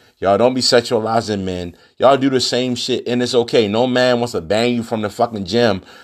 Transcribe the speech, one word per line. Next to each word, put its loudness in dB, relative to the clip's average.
Y'all 4
don't 2
be -4
sexualizing 0
men. -8
Y'all 4
do 0
the 2
same -2
shit, -4
and -2
it's -2
okay. 2
No 0
man 2
wants -4
to -4
bang 0
you -2
from -4
the -4
fucking -4
gym 0